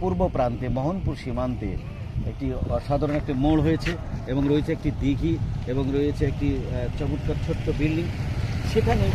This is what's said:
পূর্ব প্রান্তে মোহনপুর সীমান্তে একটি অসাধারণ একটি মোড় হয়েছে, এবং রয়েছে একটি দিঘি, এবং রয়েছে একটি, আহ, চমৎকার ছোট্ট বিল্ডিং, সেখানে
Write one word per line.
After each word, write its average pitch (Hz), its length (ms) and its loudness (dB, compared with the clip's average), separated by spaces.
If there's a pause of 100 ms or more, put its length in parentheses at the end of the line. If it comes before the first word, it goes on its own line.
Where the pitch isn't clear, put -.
পূর্ব 185 320 2
প্রান্তে 123 360 0
মোহনপুর 135 480 0
সীমান্তে 117 600 -2 (500)
একটি 131 260 -4
অসাধারণ 139 600 0
একটি 151 180 -2
মোড় 147 300 4
হয়েছে, 160 340 2 (300)
এবং 139 220 2
রয়েছে 147 240 2
একটি 151 180 -2 (100)
দিঘি, 151 380 2 (280)
এবং 131 260 0
রয়েছে 143 340 2
একটি, 139 300 0
আহ, 123 320 -2 (100)
চমৎকার 139 360 0 (120)
ছোট্ট 160 320 -2
বিল্ডিং, 156 260 2 (680)
সেখানে 196 300 4 (120)